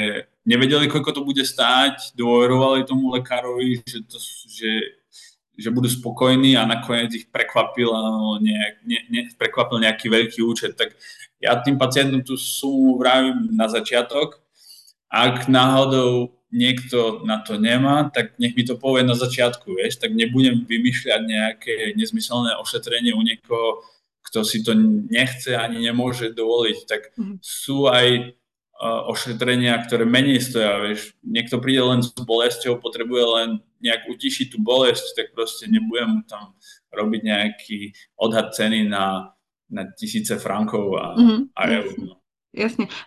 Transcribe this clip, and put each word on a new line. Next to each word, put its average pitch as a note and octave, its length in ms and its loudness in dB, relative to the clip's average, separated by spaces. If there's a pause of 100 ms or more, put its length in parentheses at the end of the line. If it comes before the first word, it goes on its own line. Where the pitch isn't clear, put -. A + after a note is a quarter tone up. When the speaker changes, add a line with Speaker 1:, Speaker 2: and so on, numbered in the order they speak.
(440)
Speaker 1:
nevedeli, C3+ 420 4
koľko D3 260 -2
to C#3 120 -6
bude C#3 160 -2
stáť, C3 720 0
dôverovali B2+ 720 4
tomu C3 260 0
lekárovi, B2 720 -2
že A#2 240 -14
to A#2 140 -20
s-, - 320 -16
že, A2 220 -6 (840)
že A2 160 -6
budú B2 180 0
spokojní C3 680 2
a A2+ 100 4
nakoniec A#2 480 -2
ich A2 160 -12
prekvapilo A#2 680 0 (400)
nejak-, G#2+ 480 -2
ne-, A#2 240 -4
ne-, A#2+ 240 -4
prekvapil A#2 480 -2
nejaký A2 300 0
veľký A2+ 320 2
účet. A2+ 320 -2
Tak - 180 -4 (440)
ja B2 240 2
tým C#3 160 0
pacientom C3+ 480 2
tú C3 100 -8
sumu C3+ 600 2
vravím B2 560 2
na A2 160 2
začiatok. A#2+ 720 -2 (680)
Ak B2 400 0
náhodou C3 840 4 (160)
niekto A#2+ 760 0
na A2 160 -2
to A2 160 -10
nemá, C3+ 560 2
tak A2+ 240 -2
nech A#2+ 220 -2
mi B2 80 2
to B2 100 -4
povie C3 300 2
na B2 100 4
začiatku, B2 560 0
vieš, F#2+ 300 -4
tak A2+ 100 -4
nebudem A#2 540 4
vymýšľať A#2 580 0
nejaké A2 520 -4 (200)
nezmyselné A2+ 640 -2
ošetrenie A#2 540 -2
u A2 100 0
niekoho, A2+ 600 -2 (400)
kto A2 180 -4
si A2 220 -4
to A#2 80 0 (340)
nechce B2+ 480 -2
ani A#2 260 -4
nemôže A#2+ 540 -2
dovoliť. A2+ 480 0
Tak G#2+ 180 -6 (140)
Speaker 2:
Mhm. G3+ 240 -8
Speaker 1:
sú - 480 -4
aj, B2 220 6
e, B2 140 2 (840)
ošetrenia, A#2+ 720 0
ktoré A#2 240 0
menej B2+ 400 4
stoja, G#2+ 400 0
vieš. - 380 -6
Niekto A#2 420 -4
príde C3 220 2
len B2 180 2
s A#2+ 80 -2
bolesťou, A#2+ 720 0
potrebuje A#2 420 -2
len A2+ 240 2 (300)
nejak A#2 320 -2
utišiť C3 400 -6
tú A#2 80 -10
bolesť, A#2+ 560 2
tak A2 160 -6
proste A2+ 400 -6
nebudem A2 400 0
mu G#2+ 140 0
tam G#2 340 -18 (320)
robiť G#2+ 320 -4
nejaký G#2+ 560 -4 (400)
odhad A2 320 0
ceny A2 400 0
na, F#2+ 400 -2 (400)
na G2 240 -8
tisíce G#2+ 480 -6
frankov G2+ 560 -2
a, - 160 -8
Speaker 2:
Mhm, A3+ 240 6 (160)
Speaker 1:
a - 160 -6
eur, A3+ 160 -2
Speaker 2:
jasne. G3 240 -10
Speaker 1:
no. F#3 40 -20 (400)
Speaker 2:
Jasne. A3 320 -2 (200)